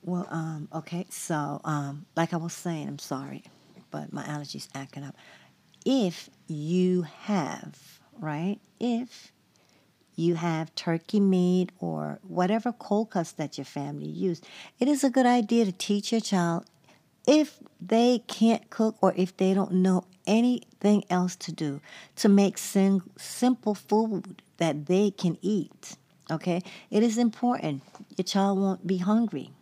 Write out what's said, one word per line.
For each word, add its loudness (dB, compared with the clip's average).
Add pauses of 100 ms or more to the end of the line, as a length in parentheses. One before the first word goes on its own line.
Well, -4
um, -6
okay, -8
so, -6
um, -6 (100)
like -2
I -4
was -6
saying, -8
I'm -10
sorry, -10 (460)
but -12
my -10
allergies -10
acting -14
up. -16 (720)
If 0 (180)
you 2 (180)
have, -4 (400)
right, -4 (200)
if -4 (840)
you 2
have -2
turkey 0
meat 4
or -6
whatever 0
cold -4
cuts -4
that -8
your -8
family -8
use, -4 (380)
it 2
is 2
a 4
good 4
idea 4
to 2
teach -2
your 2
child, 0 (600)
if 4 (200)
they 2
can't 2
cook 0
or 4
if 0
they 4
don't 0
know 4 (240)
anything 2
else 0
to -10
do, -4 (380)
to 2
make 6
sim-, 2
simple -2
food -2 (160)
that -2
they 4
can -2
eat, -4 (340)
okay? -2 (300)
It 4
is 2
important. -2 (340)
Your -2
child 2
won't -2
be 0
hungry. 0 (100)